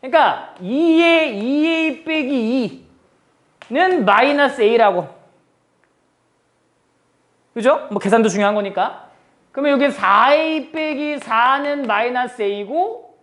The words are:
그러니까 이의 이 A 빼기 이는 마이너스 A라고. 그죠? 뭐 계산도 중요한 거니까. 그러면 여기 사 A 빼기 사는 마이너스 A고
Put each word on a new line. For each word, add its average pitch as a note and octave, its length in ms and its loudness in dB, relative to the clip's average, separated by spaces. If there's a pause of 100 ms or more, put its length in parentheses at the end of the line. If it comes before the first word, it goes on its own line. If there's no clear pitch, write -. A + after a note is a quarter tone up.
그러니까 B3+ 600 0
이의 D#4+ 760 2
이 C#4+ 280 -2
A D#4+ 380 -2
빼기 C4 800 -4 (840)
이는 E4+ 340 0
마이너스 C4 560 2
A라고. G#3 480 2 (2500)
그죠? C4+ 360 0
뭐 G3+ 100 -4
계산도 G#3 280 2
중요한 G3+ 260 0
거니까. G3+ 540 -4 (420)
그러면 C#4 300 0
여기 C#4+ 100 2
사 G#3 440 2
A D#4 360 -2
빼기 D4+ 480 -6
사는 C4+ 640 -2
마이너스 A#3+ 600 -4
A고 A#3 800 -6